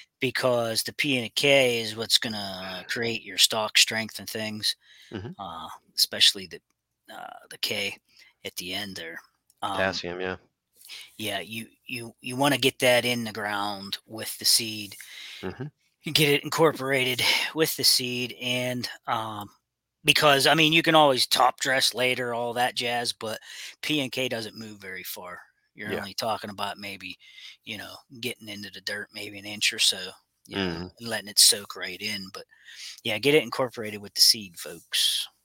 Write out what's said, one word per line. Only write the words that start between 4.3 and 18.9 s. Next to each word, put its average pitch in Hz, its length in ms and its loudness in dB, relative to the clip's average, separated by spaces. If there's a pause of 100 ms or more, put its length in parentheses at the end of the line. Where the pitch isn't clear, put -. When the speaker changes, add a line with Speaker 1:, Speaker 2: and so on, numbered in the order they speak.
Speaker 2:
Mm-hmm. 110 260 -8
Speaker 1:
uh, 87 300 -10 (260)
especially - 520 2
the, 82 140 -14 (540)
uh, - 140 -12 (220)
the - 80 -16
K 101 400 -4 (460)
at 98 120 -10
the 90 180 -8
end 98 220 -8
there. 82 220 -12 (440)
Um, 98 100 -4
Speaker 2:
Potassium, 92 480 -2
yeah. 92 160 -4 (840)
Speaker 1:
yeah, 101 220 -4
you, 110 260 -10 (200)
you, 117 360 -10
you 123 140 -8
wanna 139 220 4
get 131 200 4
that 123 260 6
in 120 200 0
the 107 80 -4
ground 101 720 -4
with 110 320 -8
the 113 80 -6
seed. 107 500 2 (460)
Speaker 2:
Mm-hmm. 98 240 -6 (380)
Speaker 1:
You 165 80 -2
get 147 180 6
it 143 140 2
incorporated 131 760 2 (320)
with 156 220 2
the 131 80 0
seed, 123 560 2
and, 123 480 -2 (200)